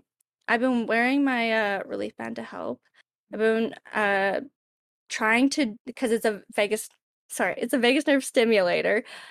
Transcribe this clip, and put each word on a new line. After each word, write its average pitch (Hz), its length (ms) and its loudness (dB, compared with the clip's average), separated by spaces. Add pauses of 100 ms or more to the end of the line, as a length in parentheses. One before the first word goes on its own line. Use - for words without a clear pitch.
(480)
I've 233 140 0
been 247 260 2
wearing 254 380 2
my, 233 260 0
uh, 208 340 0
relief 208 300 -6
band 226 220 -10
to 226 60 -8
help. - 380 -10 (520)
I've 208 60 -6
been, 220 340 0 (200)
uh, 196 480 0 (680)
trying 233 420 2
to, 233 260 -2 (180)
'cause 233 160 -2
it's 226 140 0
a 214 180 -2 (120)
vagus, 214 340 0 (400)
sorry, 190 280 -2
it's - 160 -2
a 285 40 4
vagus 262 300 2
nerve 277 160 4
stimulator. 202 800 2 (280)